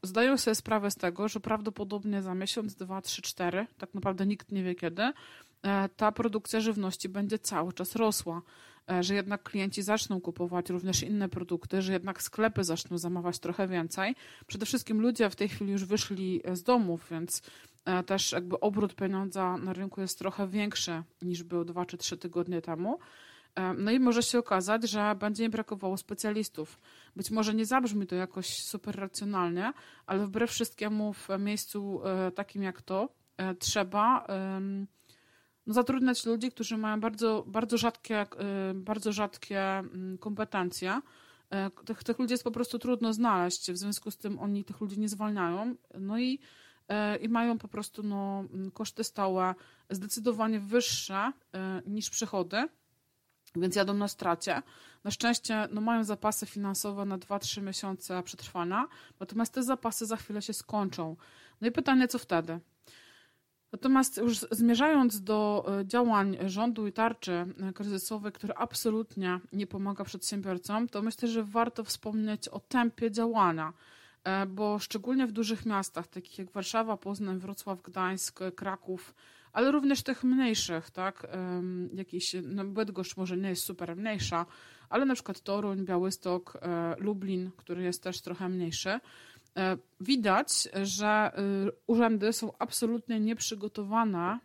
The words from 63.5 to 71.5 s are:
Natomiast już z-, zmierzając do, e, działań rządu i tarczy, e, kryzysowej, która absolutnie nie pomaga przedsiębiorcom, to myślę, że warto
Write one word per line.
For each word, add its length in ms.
Natomiast 460
już 200
z-, 140
zmierzając 680
do, 440
e, 60
działań 600
rządu 420
i 60
tarczy, 520
e, 40
kryzysowej, 580
która 240
absolutnie 840
nie 140
pomaga 360
przedsiębiorcom, 880
to 120
myślę, 260
że 160
warto 400